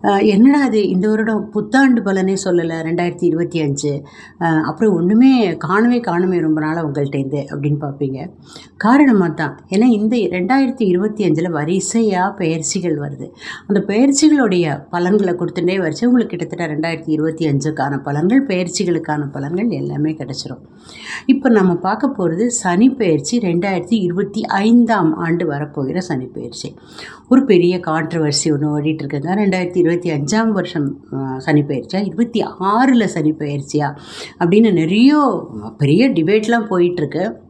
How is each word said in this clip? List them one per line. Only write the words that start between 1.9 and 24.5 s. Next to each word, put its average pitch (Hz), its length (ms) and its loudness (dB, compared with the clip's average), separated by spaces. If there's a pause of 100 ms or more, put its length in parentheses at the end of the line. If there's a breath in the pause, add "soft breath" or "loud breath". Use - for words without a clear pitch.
பலனே 190 320 0 (100)
சொல்லல, 165 380 -2
ரெண்டாயிரத்தி 170 380 -4
இருபத்தி 165 400 -2
அஞ்சு, 139 420 -2 (360 loud breath)
அஹ், 160 240 0
அப்புறம் 214 320 0
ஒண்ணுமே 214 640 4
காணவே 226 440 2
காணுமே 180 400 0
ரொம்ப 156 200 0
நாளா 160 240 -2
உங்கள்ட்டேருந்து 139 640 -4
அப்படின்னு 147 320 -2
பார்ப்பீங்க. 139 500 -6 (460 loud breath)
காரணமா 233 520 4
தான், 147 320 -6 (100)
ஏன்னா 208 140 2
இந்த 220 320 2
ரெண்டாயிரத்தி 214 640 0
இருபத்தி 208 460 0
அஞ்சுல 165 260 2
வரிசையா 185 840 0
பெயர்ச்சிகள் 165 600 -2
வருது. 143 340 -10 (340 loud breath)
அந்த 196 200 0
பெயர்ச்சிகளுடைய 226 1040 2
பலன்களை 180 440 2
கொடுத்துட்டே 175 440 -2
வரிசை 175 300 -2
உங்களுக்கு 226 280 2
கிட்டத்தட்ட 160 380 -6
ரெண்டாயிரத்தி 160 320 -4
இருபத்தி 156 400 -2
அஞ்சுக்கான 143 560 -2
பலன்கள், 185 440 2
பெயர்ச்சிகளுக்கான 170 840 -2
பலன்கள் 170 360 -4
எல்லாமே 143 440 -4
கிடைச்சிரும். 131 500 -10 (640 loud breath)
இப்ப 262 220 2
நம்ம 190 260 4
பார்க்க 214 340 -2
போறது 185 380 -2
சனி 220 440 2
பெயர்ச்சி 170 480 0
ரெண்டாயிரத்தி 180 500 -2
இருபத்தி 202 540 -2
ஐந்தாம் 214 720 2